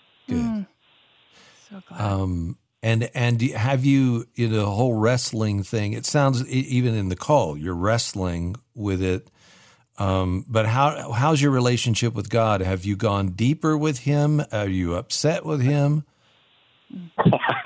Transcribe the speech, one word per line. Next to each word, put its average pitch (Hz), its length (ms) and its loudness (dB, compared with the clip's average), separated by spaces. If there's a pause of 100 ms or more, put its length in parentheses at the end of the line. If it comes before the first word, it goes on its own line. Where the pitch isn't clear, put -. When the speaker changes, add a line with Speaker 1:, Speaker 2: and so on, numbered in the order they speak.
(280)
Speaker 1:
Good. 247 100 -4
Speaker 2:
Mm. 220 300 -4 (1000)
So - 180 -18
glad. - 140 -14
Speaker 1:
Um, 92 560 -2 (240)
and, 113 320 0
and 120 260 2
do, 131 140 2
have 131 320 0
you, 131 400 2 (100)
you 120 120 0
know, 110 100 0
the 104 100 2
whole 117 260 2
wrestling 110 720 0
thing, 104 300 -4
it 113 120 -6
sounds, 135 420 2
e-, 131 120 -2 (100)
even 123 260 2
in 98 140 -2
the 90 80 -2
call, 98 400 0
you're 87 180 -4
wrestling 92 800 -2 (180)
with 98 300 -4
it. 92 260 -2 (680)
Um, 95 500 0
but 113 180 0
how, 135 460 0
how's 139 300 2
your 143 100 4
relationship 123 640 2
with 101 160 -6
God? 110 320 2
Have 92 240 -2
you 101 100 -2
gone 98 360 0
deeper 151 460 0
with 147 220 -2
him? 147 420 2 (100)
Are 104 180 -2
you 90 260 -2
upset - 500 -2
with 156 160 -2
him? 143 440 2 (840)
Speaker 3:
<laughs> - 340 -4 (420)